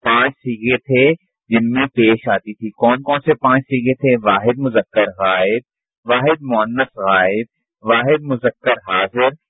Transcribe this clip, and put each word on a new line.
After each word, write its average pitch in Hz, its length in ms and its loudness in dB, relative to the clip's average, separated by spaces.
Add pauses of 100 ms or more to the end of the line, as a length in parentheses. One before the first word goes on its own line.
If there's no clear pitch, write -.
پانچ 127 320 0
صیغے 123 440 -4
تھے 135 360 2 (360)
جن 113 200 0
میں 131 160 0
پیش 113 420 0
آتی 104 260 -4
تھی۔ 107 160 -10
کون 123 320 0
کون 143 180 -2
سے 156 140 0
پانچ 135 300 2
صیغے 127 300 -2
تھے؟ 120 360 0
واحد 107 280 0
مذکر 113 440 -2
غائب، 95 600 0 (440)
واحد 139 360 0
مؤنث 120 540 -2
غائب، 98 500 0 (360)
واحد 120 400 0
مذکر 127 500 -4
حاضر 101 580 -2 (200)